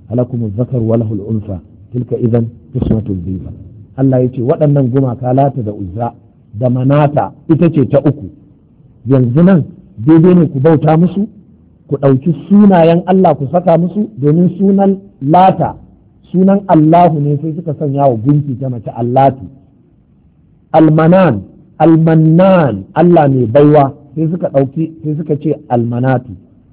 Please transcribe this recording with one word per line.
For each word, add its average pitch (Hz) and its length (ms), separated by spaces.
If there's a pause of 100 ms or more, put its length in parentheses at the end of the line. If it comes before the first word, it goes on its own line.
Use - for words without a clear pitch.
(120)
ألكم 123 340
الذكر 117 340
وله 113 340
الأنثى 104 440 (360)
تلك 123 200
إذا 117 300 (320)
قسمة 110 320 (180)
ضيزى." 92 260 (460)
Allah 131 260
ya 127 80
ce 131 100
waɗannan 143 460
gumaka 123 460
Lata 139 280
da 104 120
Uzza 104 400 (400)
da 123 160
Manata 135 640 (160)
ita 165 200
ce 139 180
ta - 120
uku. 104 300 (760)
Yanzu 127 380
nan 175 220 (320)
daidai 160 380
ne 170 120
ku 139 120
bauta 156 380
musu? 180 300 (640)
Ku 147 80
ɗauki 139 340 (160)
sunayen 180 580
Allah 185 300
ku 139 160
saka 170 260
musu? 180 380
Domin 160 420
sunan 196 420 (200)
Lata, 160 560 (560)
sunan 196 360
Allahu 165 520
ne 143 220
sai 160 140
suka 170 200
sanya 139 320
wa 123 80
gunki 139 440
ta 131 100
mace 117 260
Allatu. 120 480 (1300)
Almanan, 160 680 (380)
Almannan, 160 1120
Allah 165 340
mai 131 180
baiwa, 143 480 (220)
sai 160 140
suka 170 200
ɗauki, 139 440 (100)
sai 151 120
suka 156 220
ce 143 180 (140)
Almanatu. 120 600 (420)